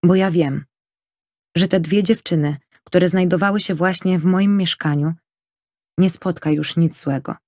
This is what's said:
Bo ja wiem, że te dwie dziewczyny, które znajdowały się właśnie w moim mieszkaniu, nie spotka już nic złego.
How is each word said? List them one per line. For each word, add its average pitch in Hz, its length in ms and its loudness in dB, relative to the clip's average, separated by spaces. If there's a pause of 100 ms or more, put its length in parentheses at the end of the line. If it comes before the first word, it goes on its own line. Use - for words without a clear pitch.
Bo 175 120 4
ja 190 160 2
wiem, 147 340 -2 (920)
że 185 100 2
te 196 120 2
dwie 190 240 0
dziewczyny, 160 540 0 (260)
które 180 260 2
znajdowały 185 500 0
się 196 140 -4
właśnie 180 460 0
w 156 60 -2
moim 196 320 2
mieszkaniu, 156 560 -2 (840)
nie 185 120 4
spotka - 420 -4
już 151 260 -2
nic 165 240 0
złego. 139 340 -4 (120)